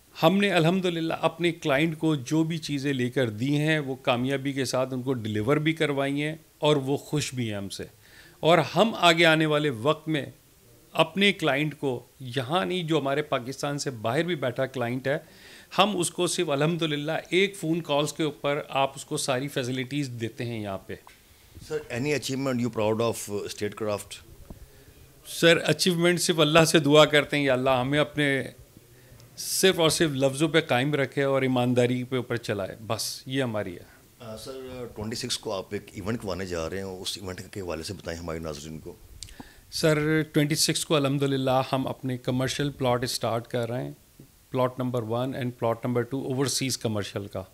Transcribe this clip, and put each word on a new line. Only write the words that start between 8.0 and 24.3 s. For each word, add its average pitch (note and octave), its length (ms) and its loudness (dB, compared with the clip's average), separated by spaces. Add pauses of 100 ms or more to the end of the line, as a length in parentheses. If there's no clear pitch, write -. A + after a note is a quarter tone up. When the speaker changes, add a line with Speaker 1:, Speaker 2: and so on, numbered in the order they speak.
Speaker 1:
और E3 180 6
हम F3+ 340 2
आगे E3+ 300 6
आने D#3+ 220 6
वाले D3+ 240 2
वक्त C#3 380 0
में C#3 240 -4 (640)
अपने F#3+ 380 4
क्लाइंट D3 420 0
को, C3 360 -4 (120)
यहाँ C3+ 440 -2
नहीं, F3+ 200 -2
जो D#3 140 2
हमारे C#3 220 0
पाकिस्तान C#3+ 560 -4
से C#3+ 120 -6
बाहर A#2 320 0
भी E3+ 140 -2
बैठा C3 300 -2
क्लाइंट B2 420 -4
है, D3+ 180 -2 (500)
हम G3 200 4
उसको F3 300 -2
सिर्फ E3 240 -2
अल्हम्दुलिल्लाह D3+ 840 0
एक G3 200 2
फ़ोन E3 240 -2
कॉल्स D3 320 0
के D#3+ 120 -2
ऊपर C#3+ 460 -4
आप C3+ 260 0
उसको D3 200 -8
सारी C#3 320 -2
फैसिलिटीज C3 580 -4
देते A#2 380 -6
हैं A#2 180 -6
यहाँ F#2+ 260 -6
पे। G2 120 -12 (600)
Speaker 2:
सर, D3+ 240 -6 (140)
any C#3+ 200 0
achievement C3 460 -2
you A2+ 100 -6
proud A2 380 2
of, G#2 280 -6
uh, - 60 -8
स्टेट G#2 260 -6
क्राफ्ट? - 480 -4 (1040)